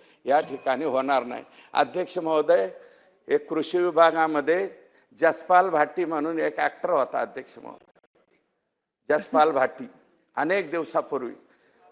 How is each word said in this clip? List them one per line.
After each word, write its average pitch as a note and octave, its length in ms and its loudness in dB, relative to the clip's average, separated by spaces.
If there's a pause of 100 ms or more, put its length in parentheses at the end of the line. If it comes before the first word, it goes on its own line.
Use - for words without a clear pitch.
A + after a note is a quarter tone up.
(260)
या C3+ 140 4
ठिकाणी C3+ 460 -2
होणार C3 380 0
नाही. A#2+ 200 -10 (300)
अध्यक्ष D#3+ 440 -2
महोदय, E3 520 2 (580)
एक C#3+ 220 -2
कृषी D#3+ 280 -2
विभागामध्ये E3 920 2 (500)
जसपाल F3+ 500 2
भाटी D#3 360 0
म्हणून D#3+ 340 -4
एक D3+ 200 -4
ॲक्टर D3+ 300 -4
होता, C#3 300 0
अध्यक्ष A#2+ 340 -8 (100)
महोदय, - 360 -20 (1120)
जसपाल D3+ 380 2
भाटी. C3 380 -2 (460)
अनेक D#3+ 360 -2
दिवसापूर्वी D3 640 -4 (580)